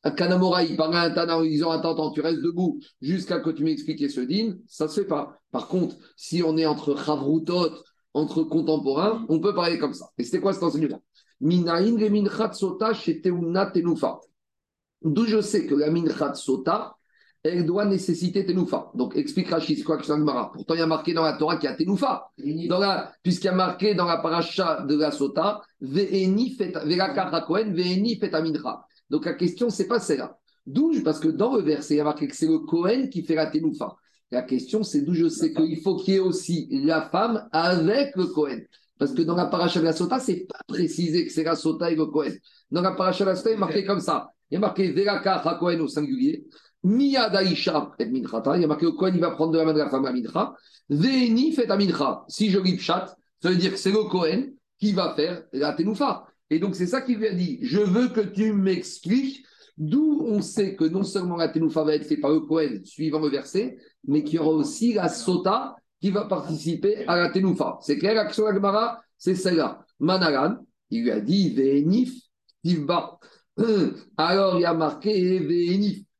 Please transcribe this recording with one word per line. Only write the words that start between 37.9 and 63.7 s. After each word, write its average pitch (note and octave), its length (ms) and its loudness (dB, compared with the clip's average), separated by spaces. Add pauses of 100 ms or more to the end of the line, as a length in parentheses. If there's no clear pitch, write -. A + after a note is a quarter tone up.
le F3+ 100 0
Kohen. C#3 380 -2 (340)
Parce D3 140 0
que E3+ 100 0
dans E3+ 140 0
la F3+ 100 2
paracha F3 320 0
de D#3+ 60 2
la D#3+ 80 4
sota, F3+ 260 0
c'est - 300 -2
pas - 180 -14
précisé E3+ 600 0
que - 60 -10
c'est D#3+ 120 -2
la D#3+ 100 0
sota E3 380 -2
et - 20 0
le D#3 120 0
Kohen. D3 300 -2 (360)
Dans E3+ 100 0
la F#3 100 2
paracha F#3 320 0
de F#3+ 60 2
la F3+ 60 0
sota, A3+ 140 0
il A3 40 2
est G#3+ 40 -4
marqué G3 260 0
comme F#3 160 0
ça. - 300 -4 (200)
Il - 40 -4
y - 20 -2
a F#3 40 0
marqué G3 300 0
Velaka F#3+ 460 0 (100)
HaKohen E3+ 340 0
au D3+ 60 -2
singulier. C#3 580 -2 (380)
Miyad A#3+ 540 4
Aisha E3 600 0
et A#2+ 80 -2
Minchata. B2+ 500 -2
Il F3+ 60 4
y - 20 4
a D3+ 40 2
marqué D3+ 180 2
le D#3+ 60 2
Kohen, F#3+ 220 0
il E3 60 2
va E3+ 120 2
prendre D#3+ 200 0
de E3 60 4
la D#3+ 60 4
main D#3+ 80 2
de D3+ 60 2
la D3 120 0
femme C3 140 0
la C3 80 -2
Mincha. A3 420 -4 (340)
Ve'eni B3 640 4
fait B3 140 2
la G3 100 2
Mincha. D#3+ 520 0
Si G#3 220 0
je F#3+ 80 4
lis F#3 180 2
Pshat, - 380 -4 (280)
ça F3 80 2
veut F#3 60 4
dire F3 160 2
que - 60 -6
c'est F#3+ 140 0
le G#3+ 120 2
Kohen F#3+ 480 0 (280)
qui G#3 120 2
va F3 220 0
faire E3+ 280 -2 (100)
la C#3+ 200 -2
Tenoufa. G#3+ 540 -2 (220)
Et D#3+ 120 0
donc, F#3+ 160 -2
c'est F3+ 100 -2
ça B3+ 140 -2
qu'il B3 180 -2
lui G#3+ 80 -2
a G3 80 0
dit. F3 280 -2
Je D3+ 180 0
veux G#3 280 2
que A3 120 -2
tu G#3+ 320 0
m'expliques G3+ 920 0 (320)
d'où C#4+ 500 2
on G#3 160 2
sait - 340 -2
que D#3+ 80 2
non F3 180 0
seulement F3+ 340 -2
la E3 120 0
Tenoufa D#3+ 340 0
va D3+ 140 2
être D3 100 -4
faite D3+ 140 -2
par C#3+ 100 2
le D#3 100 4
Kohen, D3 440 -2
suivant D#3 340 -4
le D#3 100 0
verset, F3+ 480 -4 (300)